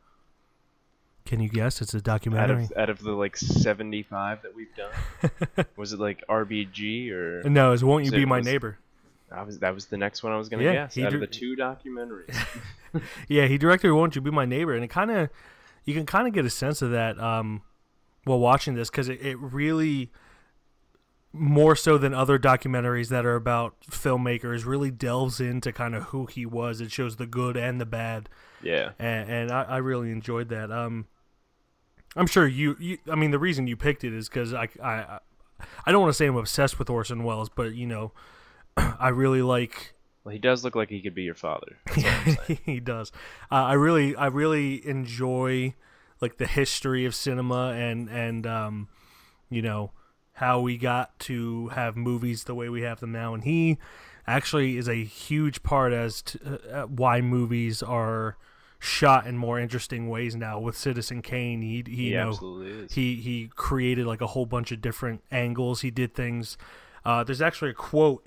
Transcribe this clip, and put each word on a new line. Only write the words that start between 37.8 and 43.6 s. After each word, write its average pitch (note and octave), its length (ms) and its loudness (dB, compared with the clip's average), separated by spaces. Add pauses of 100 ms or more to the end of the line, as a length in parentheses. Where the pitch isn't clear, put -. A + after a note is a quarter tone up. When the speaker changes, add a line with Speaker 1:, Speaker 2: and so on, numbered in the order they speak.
Speaker 1:
know, A2 280 -6 (340)
<clears throat> - 300 -10
I B2+ 320 2
really C3 340 4
like B2 500 0 (300)
Speaker 2:
Well, G#2 100 -12
he G#2+ 60 -10
does B2 240 4
look B2 120 -4
like A2 140 0
he G2+ 120 -8
could F#2 140 -8
be F#2 80 -4
your E2+ 120 -6
father. - 500 -8
That's - 180 0
all A2+ 60 2 (160)
I'm D#3 120 4
Speaker 1:
<laughs> - 100 -8
Speaker 2:
saying. D#3+ 180 -4
Speaker 1:
He C3 140 -4
does. A#2 320 -8 (400)
Uh, C#3 40 0 (100)